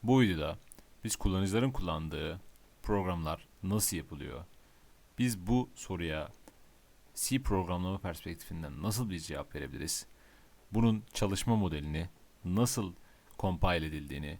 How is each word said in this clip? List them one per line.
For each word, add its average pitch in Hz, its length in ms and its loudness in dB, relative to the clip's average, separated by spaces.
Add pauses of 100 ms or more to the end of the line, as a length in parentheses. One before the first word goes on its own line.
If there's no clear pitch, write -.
Bu 127 180 8
videoda 85 380 4 (460)
biz 110 120 -2
kullanıcıların 98 540 2
kullandığı 80 680 -4 (420)
programlar 87 640 0 (140)
nasıl 101 340 2
yapılıyor? 71 480 -8 (760)
Biz 113 280 0
bu 123 280 2
soruya 80 540 -4 (880)
C 131 280 0
programlama 90 560 2
perspektifinden 80 840 -8
nasıl 107 280 -2
bir 90 80 -4
cevap 76 360 -8
verebiliriz? 67 520 -6 (640)
Bunun 110 400 4
çalışma 101 440 2
modelini, 78 520 0 (360)
nasıl 98 500 0 (440)
compile 87 480 2
edildiğini 73 540 -6